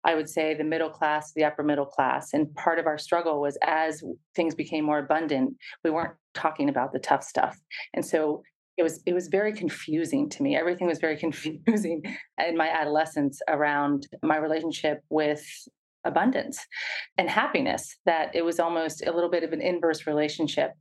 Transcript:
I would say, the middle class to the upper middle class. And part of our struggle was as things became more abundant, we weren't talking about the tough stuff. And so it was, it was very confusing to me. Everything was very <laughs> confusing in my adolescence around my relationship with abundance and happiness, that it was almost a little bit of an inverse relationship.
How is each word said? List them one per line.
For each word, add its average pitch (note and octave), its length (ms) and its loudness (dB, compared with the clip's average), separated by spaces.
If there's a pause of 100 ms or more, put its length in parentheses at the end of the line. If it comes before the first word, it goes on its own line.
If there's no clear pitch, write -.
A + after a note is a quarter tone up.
I E3 100 4
would D#3 140 0
say, D#3 260 0
the D3+ 100 -2
middle D#3+ 260 0
class D3+ 380 -2
to - 80 -20
the D#3 80 4
upper D3+ 180 0
middle C#3+ 240 2
class. C3+ 480 0
And D3+ 200 0
part E3 240 2
of D#3+ 80 -2
our D3+ 120 0
struggle E3 420 0
was C#3+ 220 0
as D#3+ 400 0 (320)
things E3 200 0
became D3+ 300 -2
more D3+ 140 2
abundant, D3 560 0 (300)
we E3 60 4
weren't D#3+ 240 -2 (200)
talking D#3 340 0
about C3+ 240 0
the C#3 60 -4
tough C#3 260 2
stuff. - 340 -2 (360)
And E3 100 -2
so D#3 380 0 (340)
it F3 60 2
was, D#3+ 240 0
it F3 60 0
was F3 160 -2
very G#3 240 2
confusing D3+ 760 -2
to - 120 -6
me. C#3 140 2
Everything F3 300 0
was D#3+ 120 0
very D#3 180 0
<laughs> - 20 -12
confusing E3 840 -2 (360)
in E3 180 0
my D#3+ 120 2
adolescence D3+ 800 0
around C#3+ 600 2 (140)
my D#3+ 140 4
relationship D#3 760 0
with D3+ 320 2 (640)
abundance - 540 0 (580)
and F3+ 140 0
happiness, - 680 0 (100)
that D#3+ 280 2
it E3+ 100 2
was E3+ 140 0
almost E3 480 -2
a E3 60 0
little F3 180 0
bit E3+ 140 0
of D#3+ 80 -4
an D#3 80 -4
inverse E3+ 440 0
relationship. D3+ 760 0